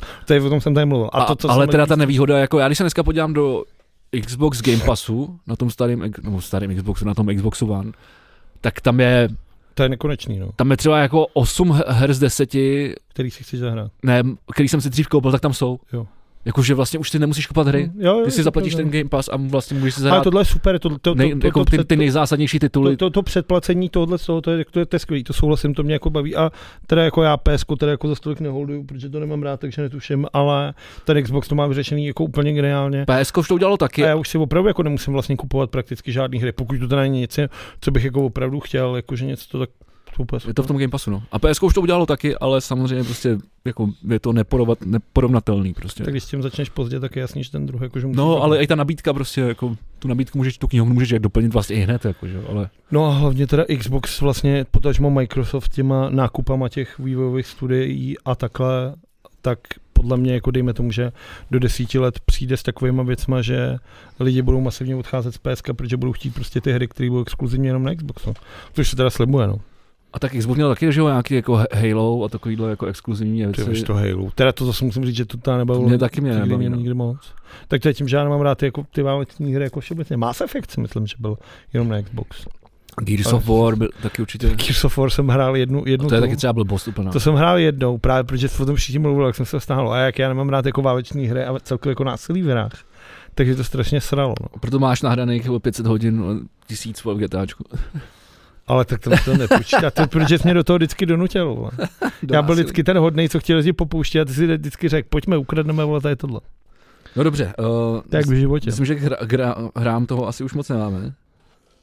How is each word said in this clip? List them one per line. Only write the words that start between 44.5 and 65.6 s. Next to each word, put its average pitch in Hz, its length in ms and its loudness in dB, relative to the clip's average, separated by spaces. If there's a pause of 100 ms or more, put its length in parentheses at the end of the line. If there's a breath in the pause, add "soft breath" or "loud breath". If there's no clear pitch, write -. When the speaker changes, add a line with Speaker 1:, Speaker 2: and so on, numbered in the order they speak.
Speaker 2:
neporovnatelný 107 880 2
prostě. - 300 -10
Speaker 1:
Tak 143 80 -4
když 135 120 -4
s - 20 -14
tím 139 160 -6
začneš 135 260 -6
pozdě, 127 320 -6
tak 131 160 -8
je 131 40 -4
jasný, 131 240 -8
že 123 60 -14
ten 143 160 -6
druhý, 127 180 -8
jakože 127 220 -6
musíš 131 100 -2
Speaker 2:
No, 156 180 4
Speaker 1:
to 143 80 2
Speaker 2:
ale 151 200 4
i 147 40 4
ta 165 80 2
nabídka 151 400 -2
prostě, 135 260 -4
jako, 120 360 -2 (220)
tu - 100 -8
nabídku 127 300 -2
můžeš, 131 200 -2
tu 123 100 -2
knihovnu 120 260 4
můžeš 123 160 2
jak 110 120 2
doplnit 113 300 2
vlastně 104 240 0
i 107 40 2
hned, 113 240 0
jako, 98 240 -4
že 92 80 -8
jo, 95 120 -8
ale 101 200 -4 (220)
Speaker 1:
No 151 160 4
a 147 40 2
hlavně 139 360 2
teda 151 180 2 (140)
Xbox 120 420 -4
vlastně, 139 500 2
potažmo 143 400 6
Microsoft 135 640 0
těma 135 380 0
nákupama 131 580 0
těch - 300 -8
vývojových 131 480 -2
studií 131 800 -4
a 127 100 -2
takhle, 127 600 -4 (480)
tak 120 160 -2 (340)
podle 123 240 4
mě, 127 180 2
jako 123 160 0
dejme 123 220 0
tomu, 117 200 -2
že 120 200 -2 (380 loud breath)
do 127 80 2
desíti 123 400 0
let 127 280 0
přijde 127 300 2
s - 60 -8
takovýma 127 400 -2
věcma, 127 400 -2
že 127 340 -2 (440 loud breath)
lidi 127 220 2
budou 131 180 2
masivně 131 360 -4
odcházet 123 380 -6
z - 40 -16
P 135 180 -6
S - 60 -14